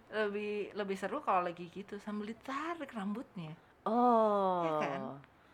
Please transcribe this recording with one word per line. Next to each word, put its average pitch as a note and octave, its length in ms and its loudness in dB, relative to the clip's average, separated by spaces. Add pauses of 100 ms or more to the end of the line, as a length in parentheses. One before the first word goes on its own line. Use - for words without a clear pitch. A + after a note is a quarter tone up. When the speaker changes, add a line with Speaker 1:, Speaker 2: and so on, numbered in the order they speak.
Speaker 1:
lebih, G#3 440 0 (220)
lebih G3 220 -2
seru G3 240 -4
kalau F#3+ 200 4
lagi F3 260 -2
gitu, G3 320 -12
sambil G#3 300 -6
ditarik C#4+ 640 -6
rambutnya. G3 640 -6 (300)
Speaker 2:
Oh. G#3 800 4
Speaker 1:
Iya D#3+ 180 2
kan? C#3 200 -2 (540)